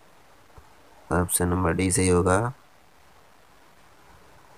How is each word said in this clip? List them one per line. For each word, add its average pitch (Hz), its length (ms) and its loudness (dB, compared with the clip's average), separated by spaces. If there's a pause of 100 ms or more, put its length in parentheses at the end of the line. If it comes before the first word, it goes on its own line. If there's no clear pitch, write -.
(1120)
ऑप्शन 87 380 -2
नंबर 87 240 0
डी 92 200 -2
सही 90 160 0
होगा, 92 440 2 (2000)